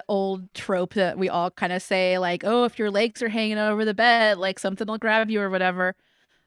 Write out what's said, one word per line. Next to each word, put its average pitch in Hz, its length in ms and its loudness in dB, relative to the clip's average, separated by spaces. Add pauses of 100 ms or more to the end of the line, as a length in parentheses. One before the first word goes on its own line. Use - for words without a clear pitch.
old 190 460 -2
trope 185 400 -4
that 185 240 0
we 185 120 0
all 175 200 0
kinda 180 300 -4
say, 185 400 0
like, 175 260 -2
"Oh, 240 200 2
if 226 120 -4
your 214 140 -2
legs 220 320 0
are 226 60 -2
hanging 214 280 -2
over 214 260 0
the 214 120 0
bed, 220 420 4
like, 185 220 -2
something 196 280 -4
will 220 120 -4
grab 220 320 2
you 208 100 0
or 196 80 0
whatever." 185 460 0 (520)